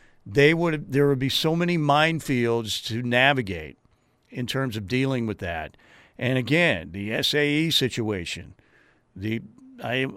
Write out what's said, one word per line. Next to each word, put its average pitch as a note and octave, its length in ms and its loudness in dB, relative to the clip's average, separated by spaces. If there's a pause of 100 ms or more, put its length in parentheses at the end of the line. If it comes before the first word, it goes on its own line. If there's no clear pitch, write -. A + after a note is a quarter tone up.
(260)
they C#3 280 6
would, E3 380 -2
there C#3+ 140 4
would C#3 140 2
be C3+ 80 0
so D#3+ 260 0
many F3 240 0
minefields C#3+ 1080 2
to A2 140 -4
navigate A#2+ 800 0 (500)
in B2 180 -6
terms C3 300 -4
of G#2 120 -8
dealing B2+ 380 0
with G#2 120 -6
that. E2 380 -8 (420)
And B2+ 180 -2
again, B2+ 540 0
the G2+ 220 -6
S C#3 200 -2
A D3 160 2
E D#3 220 0
situation, G#2+ 840 -4 (600)
the, A2 260 -4 (400)
I, B2+ 260 -2 (100)